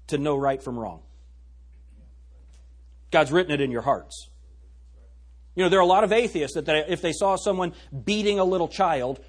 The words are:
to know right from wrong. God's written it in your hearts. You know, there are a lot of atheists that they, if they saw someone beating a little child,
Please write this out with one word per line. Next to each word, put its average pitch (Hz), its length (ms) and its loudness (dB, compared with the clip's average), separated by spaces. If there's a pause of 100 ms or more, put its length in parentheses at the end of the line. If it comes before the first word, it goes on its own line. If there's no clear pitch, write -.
to 151 100 -2
know 143 160 -2
right 139 260 0
from 123 160 -10
wrong. 104 260 -10 (2000)
God's 156 180 4
written 175 220 2
it 143 80 0
in 135 100 -2
your 117 120 -4
hearts. 117 460 -4 (1300)
You 180 80 -2
know, 185 60 4
there 190 100 4
are 185 40 6
a 175 40 4
lot 185 160 4
of 196 80 2
atheists 208 460 0
that 151 100 -6
they, 156 220 2
if 175 120 -4
they 165 120 -2
saw 196 240 0
someone 185 360 -2 (320)
beating 202 360 0
a 185 40 2
little 180 220 0
child, 139 640 -2